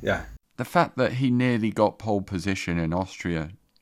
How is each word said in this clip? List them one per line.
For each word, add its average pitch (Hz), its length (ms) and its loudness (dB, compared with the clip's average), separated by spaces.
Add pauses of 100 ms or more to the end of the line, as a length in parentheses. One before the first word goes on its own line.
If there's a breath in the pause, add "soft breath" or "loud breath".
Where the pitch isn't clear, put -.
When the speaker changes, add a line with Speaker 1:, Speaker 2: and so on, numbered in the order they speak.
Speaker 1:
yeah. 95 220 -2 (340)
Speaker 2:
The 123 80 -4
fact - 320 0
that 123 160 2
he 127 180 0
nearly 120 400 2
got 107 280 2
pole 104 220 0
position 92 580 -2
in 82 140 0
Austria 87 560 -4 (320)